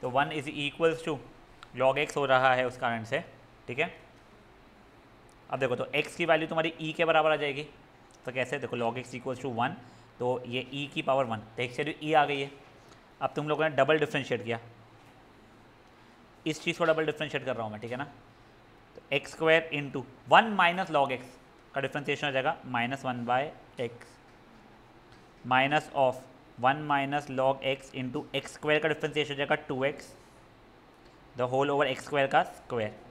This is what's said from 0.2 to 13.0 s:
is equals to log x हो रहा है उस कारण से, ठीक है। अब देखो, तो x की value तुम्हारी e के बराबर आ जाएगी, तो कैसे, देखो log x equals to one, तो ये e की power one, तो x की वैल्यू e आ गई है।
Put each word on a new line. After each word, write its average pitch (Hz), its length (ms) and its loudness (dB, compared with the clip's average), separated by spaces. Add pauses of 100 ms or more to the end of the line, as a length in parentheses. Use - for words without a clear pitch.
is 151 160 -6 (100)
equals 160 480 0
to 156 100 -2 (600)
log 135 300 4
x - 100 -6
हो 143 100 0
रहा 131 280 6
है 127 120 2
उस 117 120 -6
कारण 117 260 -2
से, 139 200 -4 (440)
ठीक 123 100 -8
है। 175 140 -2 (1600)
अब 135 80 -4
देखो, 123 180 2
तो 127 100 -4 (100)
x - 200 -2
की 170 100 -2
value 160 220 4
तुम्हारी 165 320 0
e 156 160 -6
के 170 80 2
बराबर 156 280 6
आ 151 40 4
जाएगी, 143 300 -4 (580)
तो 127 80 -8
कैसे, 127 260 -2
देखो 120 200 -6
log 117 260 -2
x - 100 -16
equals 127 300 -8
to 127 120 -4
one, 131 220 -2 (400)
तो 123 280 -2
ये 123 280 -4
e 143 200 -8
की 156 80 -4
power 135 220 2
one, 113 140 -4
तो 107 240 -8
x 123 140 -6
की 151 60 -4
वैल्यू 151 280 -6
e 156 40 2
आ 147 100 8
गई 143 160 -2
है। 139 100 -4 (720)